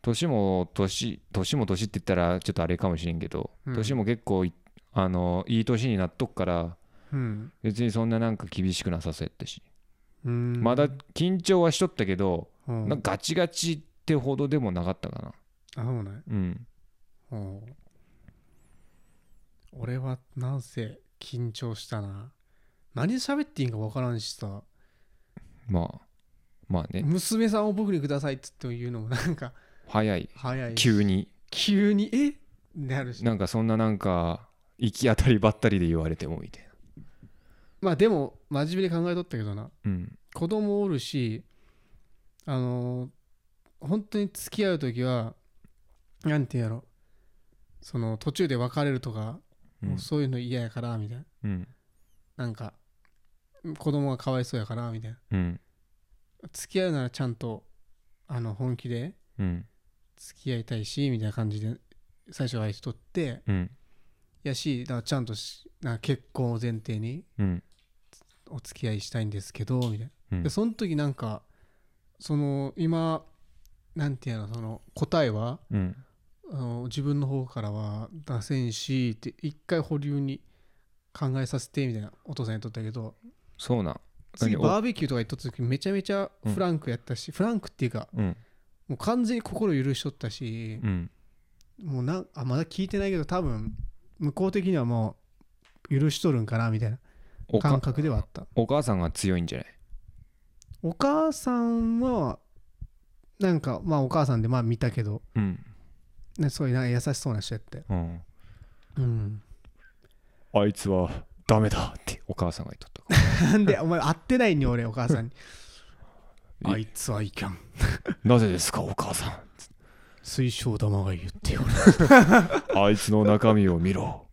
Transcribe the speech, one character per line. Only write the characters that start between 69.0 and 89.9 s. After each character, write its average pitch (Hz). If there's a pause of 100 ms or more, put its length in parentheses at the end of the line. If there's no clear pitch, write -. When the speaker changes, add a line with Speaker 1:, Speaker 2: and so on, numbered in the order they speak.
Speaker 2:
た 117
い 107
ん -
で 101
す -
け -
ど、 127
み 123
た 107
い 107
な。 117 (200)
Speaker 1:
う 98
ん。 123
Speaker 2:
で、 151
そ 208
の 233
時 180
な 147
ん 143
か、 110 (760)
そ -
の、 139
今、 165 (720)
な 147
ん 135
て 131
い -
う 113
の、 101
そ 113
の、 113 (140)
答 -
え 123
は、 113 (100)
Speaker 1:
う 107
ん。 92 (540)
Speaker 2:
あ 208
の、 120
自 127
分 143
の 139
方 131
か 123
ら 104
は 107 (160)
出 123
せ 139
ん 120
し、 127
っ 107
て、 -
一 147 (120)
回 170
保 151
留 143
に 135 (720)
考 - (140)
え 131
さ 131
せ -
て、 139
み 123
た 110
い -
な、 101 (120)
お 180
父 123
さ 110
ん -
言 110
っ -
と 113
っ -
た 113
け 107
ど、 110 (440)
Speaker 1:
そ 123
う 101
な 78
ん。 - (340)
Speaker 2:
次、 117
Speaker 1:
何、 -
お- -
Speaker 2:
バ 190
ー -
ベ 233
キ -
ュ -
ー -
と 135
か 120
行 113
っ -
と -
っ -
た -
時、 131
め 123
ち 190
ゃ 196
め 196
ち 202
ゃ 196 (140)
フ 208
ラ 180
ン 160
ク 147
や 117
っ 113
た -
し、 -
Speaker 1:
う -
ん。 -
Speaker 2:
フ -
ラ 226
ン 226
ク -
っ -
て -
い 120
う -
か、 -
Speaker 1:
う 113
ん。 92 (500)
Speaker 2:
も 139
う -
完 240
全 233
に 233
心 196
許 135